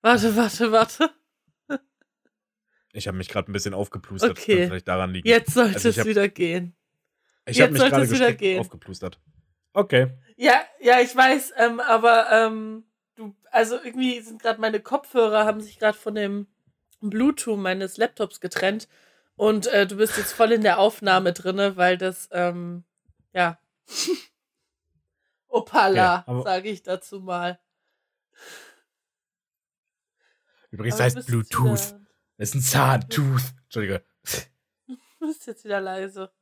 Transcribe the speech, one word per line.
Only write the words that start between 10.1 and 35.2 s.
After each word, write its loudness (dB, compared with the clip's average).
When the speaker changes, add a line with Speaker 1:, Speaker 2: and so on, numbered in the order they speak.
Speaker 1:
Ja, 4
ja, 6
ich 2
weiß, 4
ähm, 2
aber, 4
ähm, 0
du, -18
also 0
irgendwie -4
sind -20
grad -4
meine -4
Kopfhörer, 0
haben -2
sich -18
grad 0
von -10
dem -6
Bluetooth -2
meines -4
Laptops -4
getrennt -4
und, 2
äh, 4
du -8
bist 0
jetzt -6
voll 4
in 2
der 4
Aufnahme 2
drinne, -2
weil 2
das, -8
ähm, -6
ja. -2
<laughs> -6
Opala, 2
Speaker 2:
Okay, -16
aber -6
Speaker 1:
sag -4
ich -10
dazu -10
mal. -8
Speaker 2:
Übrigens -6
Speaker 1:
Aber -6
du 2
Speaker 2:
heißt 0
Speaker 1:
bist -14
jetzt -2
Speaker 2:
Bluetooth. 0
Speaker 1:
wieder -18
Speaker 2:
Das -6
ist -10
ein -2
Zahntooth. 0
Entschuldige. -6
Speaker 1:
<laughs> -8
Du -6